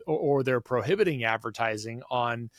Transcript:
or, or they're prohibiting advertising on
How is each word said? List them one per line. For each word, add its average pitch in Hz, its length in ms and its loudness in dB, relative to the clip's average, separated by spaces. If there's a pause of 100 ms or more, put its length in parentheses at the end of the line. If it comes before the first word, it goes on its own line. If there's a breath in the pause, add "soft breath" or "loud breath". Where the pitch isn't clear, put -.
or, 156 100 2
or 139 260 2
they're 127 180 2
prohibiting 139 600 0
advertising 113 840 -2
on 120 500 -2